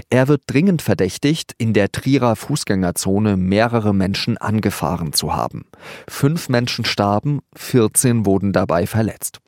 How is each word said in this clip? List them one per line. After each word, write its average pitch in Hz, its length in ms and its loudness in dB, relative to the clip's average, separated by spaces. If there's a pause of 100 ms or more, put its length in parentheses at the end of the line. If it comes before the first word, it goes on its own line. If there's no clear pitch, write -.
Er 127 180 4
wird 147 200 2
dringend 160 340 2
verdächtigt, 107 800 -2
in 113 140 0
der 101 180 2
Trierer 123 440 2
Fußgängerzone 98 1000 0
mehrere 104 560 2
Menschen 95 460 0
angefahren 95 760 -2
zu - 220 -4
haben. - 320 -6 (420)
Fünf 156 400 -2
Menschen 120 360 -2
starben, 104 560 0 (120)
vierzehn 117 720 2
wurden 98 260 2
dabei 92 360 0
verletzt. - 600 -4